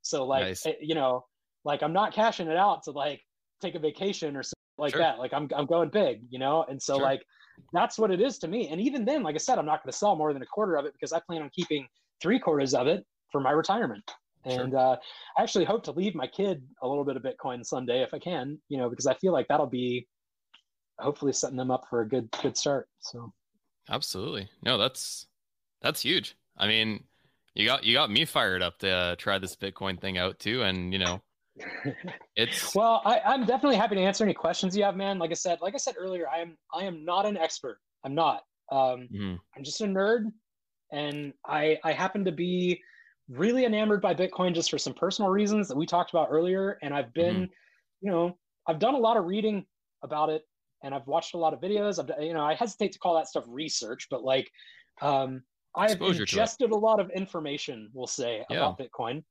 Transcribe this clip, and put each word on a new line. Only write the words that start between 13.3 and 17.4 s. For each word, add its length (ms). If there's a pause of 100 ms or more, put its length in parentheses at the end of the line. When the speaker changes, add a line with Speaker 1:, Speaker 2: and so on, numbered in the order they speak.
Speaker 1:
for 80
my 100
retirement. 580 (380)
Speaker 2:
Sure. 140
Speaker 1:
And, 140
uh, 220 (400)
I 60
actually 220
hope 200
to 60
leave 240
my 140
kid 340 (200)
a 40
little 180
bit 120
of 60
Bitcoin 440